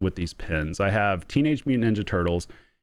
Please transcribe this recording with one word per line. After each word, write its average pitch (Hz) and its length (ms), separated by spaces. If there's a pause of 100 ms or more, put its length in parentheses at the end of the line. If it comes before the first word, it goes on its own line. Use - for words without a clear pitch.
with 95 160
these 87 180
pins. 78 460
I 98 100
have 101 380
Teenage 147 380
Mutant 113 300
Ninja 104 80
Turtles 87 440 (340)